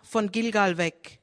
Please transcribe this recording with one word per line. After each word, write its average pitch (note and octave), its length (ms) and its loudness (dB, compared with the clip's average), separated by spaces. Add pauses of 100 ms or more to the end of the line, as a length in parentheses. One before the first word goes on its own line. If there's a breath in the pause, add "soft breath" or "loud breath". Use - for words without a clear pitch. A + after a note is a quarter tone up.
von G#3 300 -2
Gilgal G#3 460 0
weg. - 440 -6